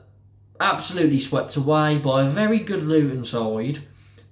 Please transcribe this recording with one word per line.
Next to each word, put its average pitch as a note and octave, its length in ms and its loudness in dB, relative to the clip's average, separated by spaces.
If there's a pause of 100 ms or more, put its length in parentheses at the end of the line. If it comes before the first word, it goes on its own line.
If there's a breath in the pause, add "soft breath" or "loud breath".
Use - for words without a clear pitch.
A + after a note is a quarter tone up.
(600)
absolutely E3+ 600 0
swept - 360 -4
away D3+ 440 2
by C3+ 240 2
a C#3 60 2
very G#3+ 280 2
good F#3+ 240 -4
Luton C#3+ 420 2
side. A2+ 600 -4 (480 soft breath)